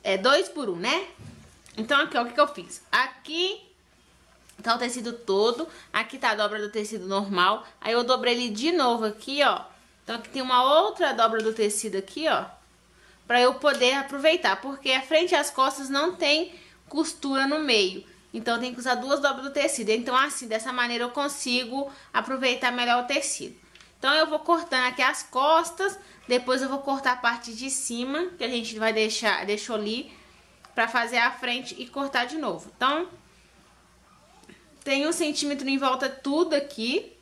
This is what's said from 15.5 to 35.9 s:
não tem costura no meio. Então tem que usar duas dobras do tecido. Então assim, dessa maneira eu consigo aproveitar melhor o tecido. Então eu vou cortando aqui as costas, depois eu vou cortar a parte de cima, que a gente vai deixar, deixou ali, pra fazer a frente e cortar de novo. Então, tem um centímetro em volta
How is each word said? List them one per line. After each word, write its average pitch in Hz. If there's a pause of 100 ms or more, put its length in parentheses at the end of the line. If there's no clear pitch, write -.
não 294
tem 320 (360)
costura 277
no 302
meio. 208 (280)
Então 226
tem 247
que 240
usar 247
duas 269
dobras 269
do 277
tecido. 277
Então 247
assim, 269
dessa 220
maneira 240
eu 247
consigo 254 (240)
aproveitar 247
melhor 247
o -
tecido. - (420)
Então 269
eu 311
vou 311
cortando 320
aqui 254
as 269
costas, 330 (300)
depois 247
eu 269
vou 269
cortar 269
a 254
parte 233
de 247
cima, 269 (120)
que -
a 240
gente 226
vai 220
deixar, 220
deixou 208
ali, 220 (640)
pra 226
fazer 233
a 247
frente 254
e 262
cortar 277
de 294
novo. 226
Então, 302 (1800)
tem 277
um 330
centímetro 285
em 269
volta 262